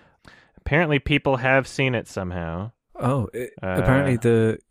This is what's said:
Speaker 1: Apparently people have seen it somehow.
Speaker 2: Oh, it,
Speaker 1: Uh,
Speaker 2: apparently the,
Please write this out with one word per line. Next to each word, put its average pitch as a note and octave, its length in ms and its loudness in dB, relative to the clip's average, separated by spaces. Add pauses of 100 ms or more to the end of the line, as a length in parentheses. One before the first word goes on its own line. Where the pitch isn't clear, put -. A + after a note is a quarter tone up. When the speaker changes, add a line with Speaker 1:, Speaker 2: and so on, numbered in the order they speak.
(560)
Speaker 1:
Apparently D3+ 420 0
people C#3 380 0
have C3 320 2
seen C3 260 -2
it A2 140 -4
somehow. F2+ 640 -6 (260)
Speaker 2:
Oh, C3 340 -2
it, A#2+ 200 -10 (100)
Speaker 1:
Uh, F#2 160 -4
Speaker 2:
apparently C3 380 2
the, A2+ 420 2 (120)